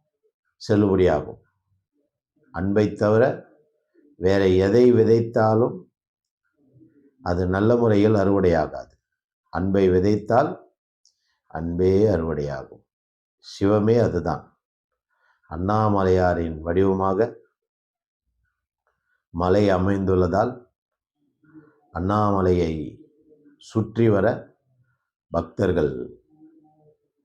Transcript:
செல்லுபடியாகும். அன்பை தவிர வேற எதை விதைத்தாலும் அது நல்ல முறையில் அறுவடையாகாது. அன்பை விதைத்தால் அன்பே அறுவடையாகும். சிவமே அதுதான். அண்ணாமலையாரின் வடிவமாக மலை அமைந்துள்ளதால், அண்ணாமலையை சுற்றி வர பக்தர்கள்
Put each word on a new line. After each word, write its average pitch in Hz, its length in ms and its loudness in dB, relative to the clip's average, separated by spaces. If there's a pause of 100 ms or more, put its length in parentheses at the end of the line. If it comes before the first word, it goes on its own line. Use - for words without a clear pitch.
(600)
செல்லுபடியாகும். 95 760 0 (1120)
அன்பை 101 400 -2
தவிர 110 300 2 (960)
வேற 95 280 2
எதை 101 460 4
விதைத்தாலும் 113 800 2 (1500)
அது 90 260 -4
நல்ல 101 280 0
முறையில் 107 380 2
அறுவடையாகாது. 87 800 0 (600)
அன்பை 95 360 0
விதைத்தால் 104 600 0 (1000)
அன்பே 85 400 -2 (120)
அறுவடையாகும். 73 760 -6 (640)
சிவமே 104 520 0
அதுதான். 85 460 -2 (1040)
அண்ணாமலையாரின் 92 1120 0
வடிவமாக 95 600 -2 (2250)
மலை 92 360 0
அமைந்துள்ளதால், 95 840 0 (1400)
அண்ணாமலையை 92 800 0 (920)
சுற்றி 113 460 -2
வர 98 160 2 (1040)
பக்தர்கள் 82 640 -2 (1300)